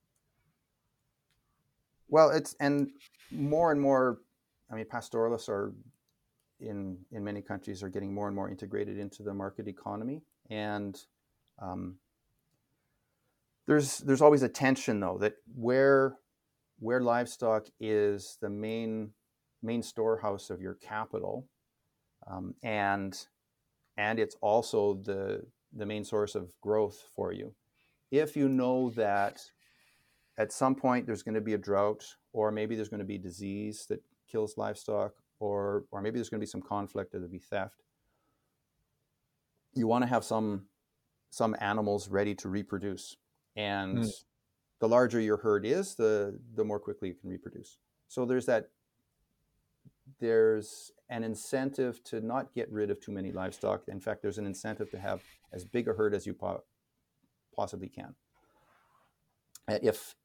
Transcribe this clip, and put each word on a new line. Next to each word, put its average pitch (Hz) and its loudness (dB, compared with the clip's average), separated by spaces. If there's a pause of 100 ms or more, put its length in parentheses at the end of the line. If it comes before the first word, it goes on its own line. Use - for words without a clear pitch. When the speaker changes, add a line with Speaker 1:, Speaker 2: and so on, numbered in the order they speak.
(2000)
Speaker 1:
well, 156 10
it's, 147 0
and 143 2 (400)
more 151 2
and 143 4
more, 131 4 (520)
I 117 -12
mean, 110 -8
pastoralists 117 -2
are 101 -2 (880)
in, 98 -8 (140)
in 107 -10
many 101 -8
countries 101 -8
are 98 -6
getting 98 -6
more 104 -4
and 101 -4
more 98 -4
integrated 101 -6
into 101 -10
the 104 -6
market 98 -6
economy. 110 -8 (300)
And, 104 -6 (600)
um, 92 -8 (1700)
there's, 147 4
there's 139 4
always 147 12
a 123 6
tension, 131 2
though, 92 -2
that 104 2 (200)
where, 135 6 (640)
where 120 2
livestock 120 2 (120)
is 104 2
the 104 -4
main, 110 -4 (500)
main 117 -2
storehouse 110 -2
of 92 -8
your 92 -8
capital, 110 -8 (800)
um, 92 -10
and, 101 -2 (720)
and 107 0
it's 107 -2
also 104 2
the, 98 -4 (300)
the 101 -8
main 104 -6
source 104 -2
of 90 -8
growth 104 0 (120)
for 92 -4
you. 101 -10 (560)
If 151 0
you 139 4
know 127 2
that 101 0 (960)
at 107 -2
some 131 2
point 123 0
there's 110 -4
gonna 110 -2
be 107 -2
a 104 2
drought, 101 0 (280)
or 107 0
maybe 107 -2
there's 107 -4
gonna 104 -8
be 98 -6
disease 101 -8
that 104 -6 (240)
kills 107 -4
livestock, 104 -4 (260)
or, 101 -2
or 101 -8
maybe 110 -4
there's 113 -6
gonna 107 -6
be 104 -6
some 98 -8
conflict, 101 -6
or 95 -8
there'll 87 -10
be 90 -10
theft, - -8 (1900)
you 117 2
wanna 120 4
have 120 2
some, 107 -2 (680)
some 113 0
animals 104 0
ready 101 0
to 101 -10
reproduce. 98 -6 (380)
And 101 -2
Speaker 2:
Mm. 113 -4 (560)
Speaker 1:
the 113 4
larger 120 4
your 107 4
herd 104 2
is, 180 0
the, 104 2 (160)
the 107 0
more 104 -2
quickly 101 -8
you 87 -6
can - -14
reproduce. - -14 (300)
So 127 -4
there's 123 0
that, - 2 (1500)
there's 110 4 (180)
an 117 -4
incentive 127 -4
to 113 -6
not 123 -4
get - -4
rid 104 0
of 101 2
too - -10
many 95 -6
livestock. 95 -2
In 98 -8
fact, 104 -6
there's 101 -2
an 104 -4
incentive 107 -6
to - -10
have 95 -4 (300)
as 90 -10
big 117 -2
a 117 0
herd 107 2
as 98 -2
you 98 -6
po-, - -6 (880)
possibly 98 -6
can. 101 -16 (1500)
Uh, 107 0
if, - 0